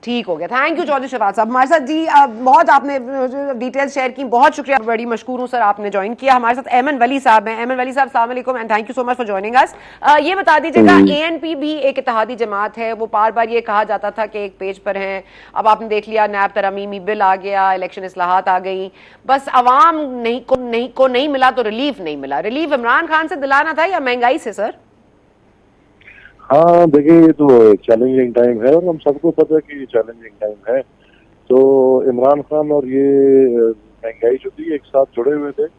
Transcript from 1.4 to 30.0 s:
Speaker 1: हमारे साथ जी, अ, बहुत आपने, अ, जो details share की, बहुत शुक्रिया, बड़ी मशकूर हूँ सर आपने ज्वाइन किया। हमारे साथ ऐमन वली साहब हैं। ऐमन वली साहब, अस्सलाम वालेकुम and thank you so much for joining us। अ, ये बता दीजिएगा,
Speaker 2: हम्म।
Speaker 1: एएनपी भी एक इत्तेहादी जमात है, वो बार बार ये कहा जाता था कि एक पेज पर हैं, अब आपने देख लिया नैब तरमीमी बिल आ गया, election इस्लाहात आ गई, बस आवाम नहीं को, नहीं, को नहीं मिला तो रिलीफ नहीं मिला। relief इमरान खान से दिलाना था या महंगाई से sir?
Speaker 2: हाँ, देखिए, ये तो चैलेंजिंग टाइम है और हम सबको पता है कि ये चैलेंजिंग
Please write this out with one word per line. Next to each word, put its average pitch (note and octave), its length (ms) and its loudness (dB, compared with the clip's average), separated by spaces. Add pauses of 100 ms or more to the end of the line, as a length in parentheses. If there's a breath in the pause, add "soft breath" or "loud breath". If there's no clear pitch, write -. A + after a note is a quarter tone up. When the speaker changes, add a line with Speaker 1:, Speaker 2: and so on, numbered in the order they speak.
Speaker 1:
हमारे B3+ 180 2
साथ D#4+ 120 2
जी, D#4 260 -4
अ, D4 200 6
बहुत B3+ 440 2
आपने, C#4 260 2
अ, C4+ 60 -2
जो C4 580 -6
details C4+ 340 -4
share C4 180 -4
की, C4 120 -10
बहुत B3+ 320 2
शुक्रिया, C4 300 -2
बड़ी A3+ 200 -4
मशकूर A#3+ 340 -8
हूँ B3 80 -6
सर B3+ 100 -6
आपने G#3 320 -2
ज्वाइन G3+ 240 -4
किया। C4 200 2
हमारे A#3+ 220 0
साथ B3+ 120 -12
ऐमन B3+ 280 0
वली B3+ 240 0
साहब A3 280 2
हैं। A3 120 -8
ऐमन B3 160 -4
वली B3+ 180 -6
साहब, C4 140 -2
अस्सलाम A#3 200 -2
वालेकुम B3+ 300 -6
and A3+ 100 -8
thank A3 200 -2
you B3+ 120 -8
so A#3+ 60 -4
much B3 140 -4
for A#3 100 -6
joining G#3 260 -4
us। C#4 120 4 (340 loud breath)
अ, D4 160 4
ये D4+ 180 0
बता E4 240 2
दीजिएगा, G#2+ 340 4
Speaker 2:
हम्म। G2 160 6
Speaker 1:
एएनपी D#4 460 -4
भी D4 180 -6
एक C4+ 260 -4
इत्तेहादी A#3 360 -4
जमात G#3 420 -6
है, A3+ 160 -6
वो A3 120 -8
बार A3 260 -2
बार A3+ 180 -4
ये A#3 120 -2
कहा A3 220 -2
जाता G3+ 280 -6
था G#3+ 140 -6
कि G#3 140 -12
एक G3+ 200 -10
पेज F#3+ 200 -10
पर G3 180 -6
हैं, G3 260 -8 (320 soft breath)
अब G3+ 120 -2
आपने A3 200 0
देख G#3+ 220 -4
लिया G#3+ 180 0
नैब G3+ 280 -2
तरमीमी G3+ 440 -6
बिल G#3 220 -6
आ F#3+ 140 2
गया, F#3+ 380 -2
election F#3 300 -8
इस्लाहात F#3 460 -2
आ F#3 100 0
गई, F#3+ 320 -8 (360 soft breath)
बस C4+ 220 -2
आवाम C4 460 4
नहीं B3+ 460 -6
को, C4 140 -2
नहीं, A#3+ 340 -6
को C4 180 0
नहीं B3+ 220 0
मिला C4 220 2
तो B3 100 -4
रिलीफ A3 400 -4
नहीं D3+ 160 -8
मिला। C#3 220 -6
relief C#4 340 -4
इमरान C4 340 0
खान D#4 200 -2
से F#4 80 -8
दिलाना C#4 380 0
था D#4 120 0
या F#4 140 -2
महंगाई B3 380 0
से A3 160 -10
sir? A3 220 -8 (1800 soft breath)
Speaker 2:
हाँ, E3+ 360 6
देखिए, D3+ 320 6
ये D#3+ 60 8
तो B2 480 6
चैलेंजिंग B2 580 2
टाइम A#2+ 340 2
है D3 80 4
और F3 100 2
हम E3 120 -2
सबको D3 340 -2
पता D#3 240 0
है D#3 60 2
कि D3 180 -16
ये C3+ 60 -12
चैलेंजिंग A2+ 460 -6 (100)